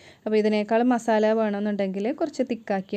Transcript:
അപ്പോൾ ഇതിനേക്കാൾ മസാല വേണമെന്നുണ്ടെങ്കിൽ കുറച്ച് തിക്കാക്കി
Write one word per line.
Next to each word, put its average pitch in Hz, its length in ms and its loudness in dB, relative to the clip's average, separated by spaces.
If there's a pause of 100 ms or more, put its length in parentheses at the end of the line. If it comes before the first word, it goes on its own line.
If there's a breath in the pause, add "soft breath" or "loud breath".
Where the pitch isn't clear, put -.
(260 loud breath)
അപ്പോൾ 214 160 0
ഇതിനേക്കാൾ 214 420 2
മസാല 226 560 2
വേണമെന്നുണ്ടെങ്കിൽ 202 680 -2 (140)
കുറച്ച് 294 320 -2
തിക്കാക്കി 202 460 -6